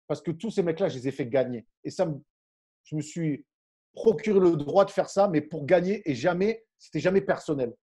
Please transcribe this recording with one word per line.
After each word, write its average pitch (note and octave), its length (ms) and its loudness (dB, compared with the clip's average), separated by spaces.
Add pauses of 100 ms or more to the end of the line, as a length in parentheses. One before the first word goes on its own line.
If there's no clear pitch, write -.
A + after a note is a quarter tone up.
parce D3 160 -6
que F3 100 -6
tous F#3+ 200 -8
ces F#3+ 120 0
mecs-là, E3+ 260 0
je B2 80 -6
les B2+ 100 -6
ai C#3 40 0
fait C#3 140 -6
gagner. A#2+ 400 -2 (200)
Et D3+ 40 -6
ça F3+ 160 -2
me, D#3 100 -4 (680)
je - 120 -12
me D#3 60 -2
suis D3+ 440 -4 (500)
procuré G#3+ 440 2
le F3 180 4
droit D3 260 4
de G3 80 0
faire - 180 -2
ça, G3 200 2
mais D#3 100 0
pour D3 260 -8
gagner, F3+ 440 2
et C#3+ 40 -2
jamais, F3+ 520 0 (120)
c'était - 220 -8
jamais F#3 220 2
personnel. C#3+ 600 -2